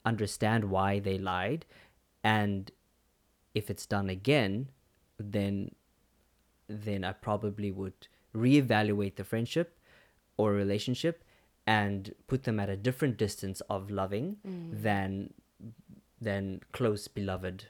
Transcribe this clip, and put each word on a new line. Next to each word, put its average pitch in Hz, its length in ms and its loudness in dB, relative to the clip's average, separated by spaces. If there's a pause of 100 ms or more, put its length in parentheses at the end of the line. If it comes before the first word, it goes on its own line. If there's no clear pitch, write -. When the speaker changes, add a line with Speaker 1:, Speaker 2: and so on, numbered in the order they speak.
Speaker 1:
understand 110 600 2
why 98 340 2
they 98 180 0
lied. 95 480 -2 (580)
And 104 480 2 (840)
if 110 160 -2
it's - 180 -6
done 101 220 0
again, 110 600 2 (480)
then, 101 540 -2 (960)
then 104 360 -4
I 92 100 -2
probably 104 580 -2
would 95 360 -8 (280)
reevaluate 110 800 4
the 98 80 -6
friendship 117 560 -2 (580)
or 107 160 4
relationship 107 680 0 (440)
and 101 460 2 (140)
put 131 160 0
them 110 160 0
at 98 100 0
a 98 80 -2
different 127 400 0
distance 101 440 -2
of 98 280 -6
loving 101 480 -2 (100)
Speaker 2:
Mm. 165 360 -8
Speaker 1:
than, 98 500 0 (880)
than 98 400 -2 (100)
close 110 360 0
beloved 92 640 -4